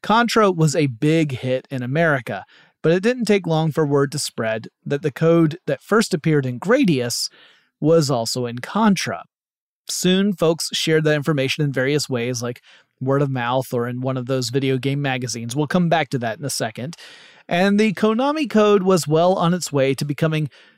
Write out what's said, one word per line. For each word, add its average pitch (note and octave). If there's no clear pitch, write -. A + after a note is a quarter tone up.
Contra A3
was D#3+
a D#3
big D3+
hit C3
in B2+
America, B2+
but D#3+
it F#3
didn't A#3+
take F#3+
long D#3+
for D#3+
word C#3+
to D3
spread A2+
that C#3+
the D3
code E3
that C#3+
first -
appeared D3+
in B2
Gradius E3+
was D#3
also B2
in A#2+
Contra. F#3+
Soon, F#3+
folks E3
shared D#3
that D3+
information C#3+
in C#3+
various C3+
ways, B2
like B2
word C3+
of C#3+
mouth B2+
or A#2+
in B2
one C3
of B2+
those B2+
video C3
game C#3
magazines. B2
We'll D3
come F3
back D#3+
to C3+
that A2+
in C#3
a C3+
second. B2
And G3
the G#3+
Konami B3+
code G#3
was F#3
well E3
on E3+
its F3
way C#3
to D3+
becoming D#3